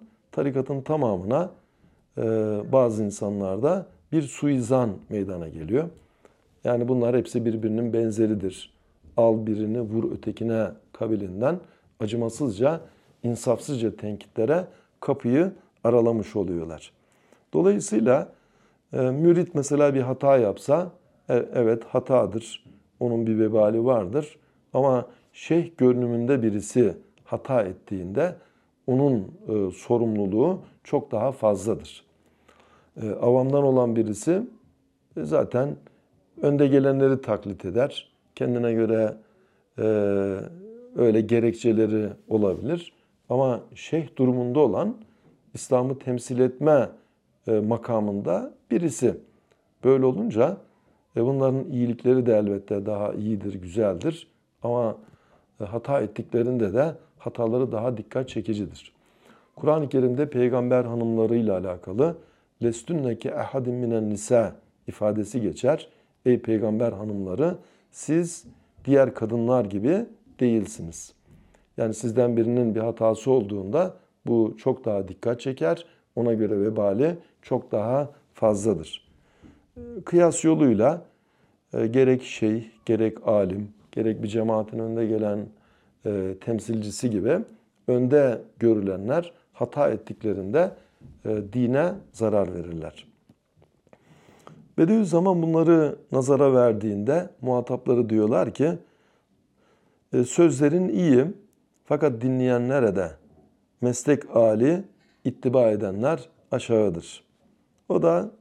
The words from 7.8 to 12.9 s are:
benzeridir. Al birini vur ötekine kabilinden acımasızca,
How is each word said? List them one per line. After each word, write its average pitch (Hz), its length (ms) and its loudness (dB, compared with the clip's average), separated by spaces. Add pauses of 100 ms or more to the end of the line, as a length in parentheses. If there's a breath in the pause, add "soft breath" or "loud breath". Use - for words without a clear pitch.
benzeridir. 107 800 -2 (440)
Al 113 280 2
birini 107 360 -2
vur 110 300 -2
ötekine 110 560 -4 (260)
kabilinden 110 640 -4 (400 soft breath)
acımasızca, 117 800 -2 (420 loud breath)